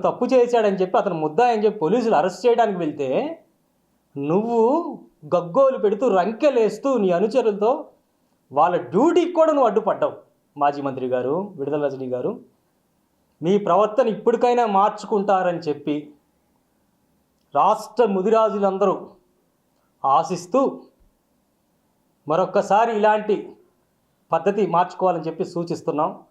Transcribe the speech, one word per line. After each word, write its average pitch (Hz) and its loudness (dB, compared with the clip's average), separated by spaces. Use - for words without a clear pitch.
తప్పు 170 -2
చేశాడని 240 2
చెప్పి, 185 0
అతను 190 -2
ముద్దాయని 214 2
చెప్పి 208 0
పోలీసులు 220 0
అరెస్ట్ 185 0
చేయడానికి 233 2
వెళ్తే, 147 -4
నువ్వు 202 0
గగ్గోలు 180 2
పెడుతూ, 202 0
రంకెలేస్తూ 226 0
నీ 202 2
అనుచరులతో 214 0
వాళ్ళ 139 2
డ్యూటీకి 330 2
కూడా 320 4
నువ్వు 277 2
అడ్డుపడ్డావు. 190 0
మాజీ 143 0
మంత్రి 131 -6
గారు, 127 -2
విడుదల 139 -4
రజనీ 135 -6
గారు, 135 -4
మీ 165 0
ప్రవర్తన 208 2
ఇప్పటికైనా 233 0
మార్చుకుంటారని 196 0
చెప్పి 147 -4
రాష్ట్ర 202 2
ముదిరాజులందరూ 196 2
ఆశిస్తూ 165 0
మరొక్కసారి 190 0
ఇలాంటి 214 2
పద్ధతి 196 0
మార్చుకోవాలని 170 0
చెప్పి 160 -6
సూచిస్తున్నాం 165 -4